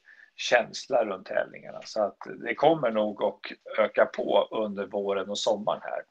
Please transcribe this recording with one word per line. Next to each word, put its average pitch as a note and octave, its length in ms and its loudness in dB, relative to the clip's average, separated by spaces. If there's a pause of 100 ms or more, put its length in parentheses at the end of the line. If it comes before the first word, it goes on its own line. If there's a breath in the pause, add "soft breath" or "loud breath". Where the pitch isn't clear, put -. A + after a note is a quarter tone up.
(360 soft breath)
känsla - 680 2
runt F#2+ 220 -6
tävlingarna. - 580 -4
Så - 180 -2
att G2 160 0 (260)
det A#2 100 -2
kommer D3 360 4
nog G#2+ 320 0
att - 560 -4
öka A2 280 4
på - 440 2
under G2+ 360 -4
våren G2 440 -2
och G#2 80 -4
sommaren G#2 440 0
här. - 280 -6